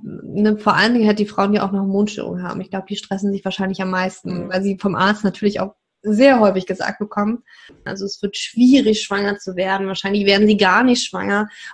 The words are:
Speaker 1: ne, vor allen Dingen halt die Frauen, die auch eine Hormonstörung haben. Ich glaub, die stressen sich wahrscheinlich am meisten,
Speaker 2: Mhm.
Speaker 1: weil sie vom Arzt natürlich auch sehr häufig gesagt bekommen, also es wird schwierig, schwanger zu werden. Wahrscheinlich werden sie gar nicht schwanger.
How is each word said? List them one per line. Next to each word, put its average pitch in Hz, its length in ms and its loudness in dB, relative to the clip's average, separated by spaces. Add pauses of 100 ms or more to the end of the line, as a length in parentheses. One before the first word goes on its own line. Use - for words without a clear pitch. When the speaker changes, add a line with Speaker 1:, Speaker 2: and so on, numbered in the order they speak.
Speaker 1:
ne, 208 540 -2
vor 208 180 0
allen 214 180 2
Dingen 226 140 4
halt 214 120 2
die 208 60 0
Frauen, 202 260 -2
die 208 80 2
auch 196 100 -2
eine 196 120 -2
Hormonstörung 196 640 -2
haben. 180 180 -8
Ich 196 80 -14
glaub, 190 180 -8
die 202 80 -8
stressen 196 380 -4
sich 196 100 -6
wahrscheinlich 190 380 -4
am 185 100 -4
meisten, 185 540 -6
Speaker 2:
Mhm. 196 40 -12
Speaker 1:
weil 185 140 -2
sie 196 160 -2
vom 196 160 -2
Arzt 208 300 0
natürlich 202 340 -2
auch 190 160 -8 (260)
sehr 240 380 4
häufig 190 280 2
gesagt - 320 -6
bekommen, 214 440 -4 (400)
also 196 220 -8
es - 160 -12
wird 196 160 -6
schwierig, 240 640 4
schwanger 202 380 -2
zu 185 160 -12
werden. 190 320 -2
Wahrscheinlich 196 380 -2
werden 202 220 4
sie 214 100 4
gar 196 260 4
nicht 247 200 2
schwanger. 202 460 -4 (240)